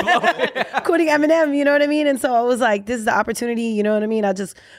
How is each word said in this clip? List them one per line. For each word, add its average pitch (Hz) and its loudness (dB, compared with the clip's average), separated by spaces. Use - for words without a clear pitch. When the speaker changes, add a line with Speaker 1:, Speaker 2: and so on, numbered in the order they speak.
Speaker 1:
blow. - 2
Speaker 2:
<laughs> 262 -2
Quoting 330 2
Eminem, 302 2
you 285 0
know 285 2
what 285 2
I 294 2
mean? 294 0
And 277 0
so 254 0
I 233 2
was 240 0
like, 208 0
"This 240 -4
is 214 -8
the 233 0
opportunity," 233 -2
you 214 -2
know 214 0
what 208 0
I 214 -2
mean? 220 -2
I 196 2
just 190 -10